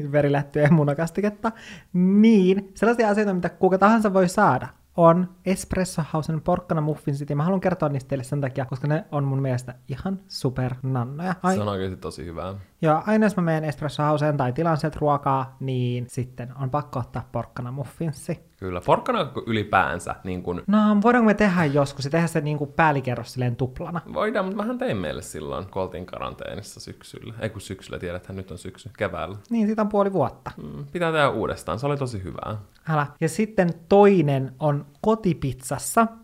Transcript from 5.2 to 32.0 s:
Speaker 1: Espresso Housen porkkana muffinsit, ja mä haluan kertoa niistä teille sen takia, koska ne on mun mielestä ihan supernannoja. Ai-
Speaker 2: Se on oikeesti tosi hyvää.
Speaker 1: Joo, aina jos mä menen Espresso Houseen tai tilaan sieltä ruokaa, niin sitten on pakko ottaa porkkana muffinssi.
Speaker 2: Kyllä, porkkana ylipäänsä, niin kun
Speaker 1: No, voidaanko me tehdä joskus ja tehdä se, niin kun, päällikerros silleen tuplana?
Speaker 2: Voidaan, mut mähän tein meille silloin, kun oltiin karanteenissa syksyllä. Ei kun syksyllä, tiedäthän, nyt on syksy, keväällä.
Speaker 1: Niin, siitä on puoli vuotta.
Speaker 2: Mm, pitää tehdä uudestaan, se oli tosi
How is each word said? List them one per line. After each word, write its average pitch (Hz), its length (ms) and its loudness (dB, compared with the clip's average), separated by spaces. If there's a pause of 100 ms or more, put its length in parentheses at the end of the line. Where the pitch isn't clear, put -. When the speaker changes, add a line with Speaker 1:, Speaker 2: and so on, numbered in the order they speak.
Speaker 1:
Espresso 185 560 -2 (120)
Housen 156 280 -2
porkkana 175 400 -2
muffinsit, 147 480 -4
ja 147 60 -2
mä 147 80 0
haluan 185 180 0
kertoa 180 280 0
niistä 139 200 -6
teille 135 140 -4
sen 143 180 -4
takia, 131 240 -4
koska 131 220 -6
ne 156 240 0
on 143 120 -2
mun 135 180 0
mielestä 127 320 -2 (140)
ihan 190 400 -6
supernannoja. 131 1160 -4
Ai- 185 120 2
Speaker 2:
Se - 60 -2
on 104 60 -2
oikeesti 95 300 -4
tosi 82 280 -10
hyvää. 85 280 -8 (280)
Speaker 1:
Joo, 156 260 2
aina 214 180 4
jos 196 120 0
mä 175 60 0
menen 156 260 0
Espresso 147 340 -4
Houseen 147 340 2
tai 123 160 0
tilaan 160 240 0
sieltä 147 240 -4
ruokaa, 139 580 0
niin 123 500 -2
sitten 123 520 -10
on 131 80 -2
pakko 139 300 -4
ottaa - 320 -8
porkkana 120 400 -8
muffinssi. 151 840 -8
Speaker 2:
Kyllä, 90 240 -6
porkkana 165 500 0 (160)
ylipäänsä, 95 760 2
niin 90 200 -6
kun 87 240 -6
Speaker 1:
No, 202 100 4 (260)
voidaanko 240 220 6
me 208 80 6
tehdä 185 320 2
joskus 139 400 0
ja 139 60 -6
tehdä 165 160 2
se, 160 140 -2
niin 147 160 -2
kun, 143 160 -4
päällikerros 139 600 0
silleen 123 220 -2
tuplana? 165 460 -6 (120)
Speaker 2:
Voidaan, 202 320 -2
mut 190 100 -4
mähän 233 220 -4
tein 208 200 -2
meille 76 240 -6
silloin, 76 480 -8
kun 95 120 -6
oltiin 90 240 -8
karanteenissa - 760 -12
syksyllä. - 600 -16
Ei 110 100 -4
kun 98 120 -12
syksyllä, - 380 -12
tiedäthän, 90 380 -10
nyt 92 140 -12
on 90 60 -12
syksy, - 400 -16
keväällä. 90 400 -6 (120)
Speaker 1:
Niin, 226 180 0
siitä 214 140 0
on 208 80 0
puoli 202 240 0
vuotta. 131 440 -2
Speaker 2:
Mm, 143 340 -12
pitää 170 200 -2
tehdä 147 180 4
uudestaan, 95 500 -4
se 139 60 -4
oli 143 120 0
tosi 117 260 -6